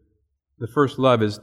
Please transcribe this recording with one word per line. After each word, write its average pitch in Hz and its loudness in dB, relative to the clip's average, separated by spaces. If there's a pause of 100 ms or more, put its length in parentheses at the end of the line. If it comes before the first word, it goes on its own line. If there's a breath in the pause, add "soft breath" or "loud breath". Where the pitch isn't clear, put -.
(580)
the 117 -10
first 139 -2
love 127 2
is 104 -4